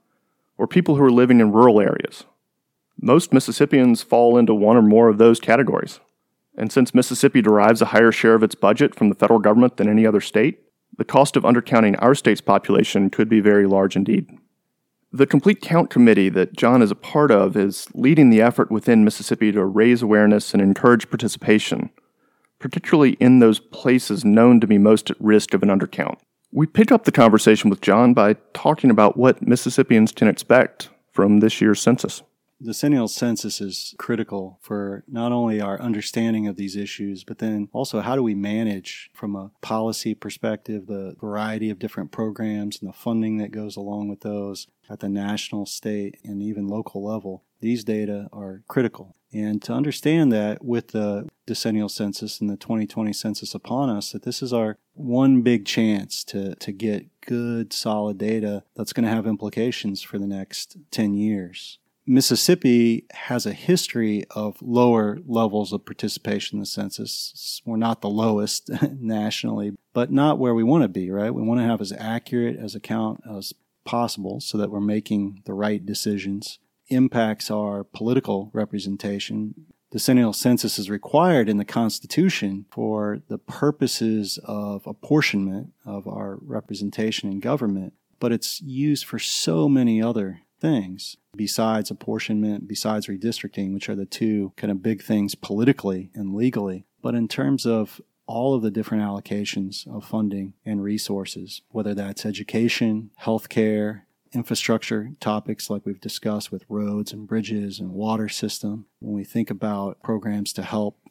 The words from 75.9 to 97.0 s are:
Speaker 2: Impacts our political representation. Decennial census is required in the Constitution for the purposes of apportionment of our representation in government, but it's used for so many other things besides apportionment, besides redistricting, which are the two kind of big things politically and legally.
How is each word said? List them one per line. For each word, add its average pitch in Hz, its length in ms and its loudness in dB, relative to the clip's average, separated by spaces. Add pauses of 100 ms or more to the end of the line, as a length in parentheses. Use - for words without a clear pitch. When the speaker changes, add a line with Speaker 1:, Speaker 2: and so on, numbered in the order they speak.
Speaker 2:
Impacts 120 640 -2
our 104 320 -6
political 107 720 -4
representation. 104 1000 -8 (380)
Decennial 117 420 0
census 117 460 -2
is 98 100 -10
required 143 580 0
in 107 100 -2
the 104 80 -4
Constitution 113 1080 -4
for 107 560 -6
the 107 100 -12
purposes 113 1080 -4
of 104 440 -10
apportionment 104 880 -4 (120)
of 101 220 -14
our 101 340 -12
representation 104 920 -8
in 98 80 -8
government, 104 540 -6 (260)
but 120 120 -2
it's - 300 -6
used 143 440 -4
for 117 140 -10
so 160 500 -2
many 120 320 2
other 107 400 -4 (180)
things 101 560 -6 (200)
besides 107 540 -4
apportionment, 107 800 -6
besides 107 400 -6
redistricting, 101 640 -8
which 98 140 -10
are 104 80 -8
the 98 100 -8
two 104 520 -4
kind 104 120 -8
of 98 140 -6
big 110 180 -4
things 101 320 -4
politically 101 800 -4
and 98 220 -10
legally. 104 500 -6 (160)